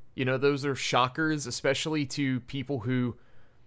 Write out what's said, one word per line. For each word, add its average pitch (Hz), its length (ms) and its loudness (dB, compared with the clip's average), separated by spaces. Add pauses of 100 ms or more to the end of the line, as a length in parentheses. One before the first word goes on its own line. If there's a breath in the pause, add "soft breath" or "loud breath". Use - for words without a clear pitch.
(140)
you 131 100 -2
know, 131 140 2
those 139 260 2
are 135 120 0
shockers, 135 720 2
especially 147 580 0
to 131 340 0
people 135 400 -4
who, 123 360 0 (500 soft breath)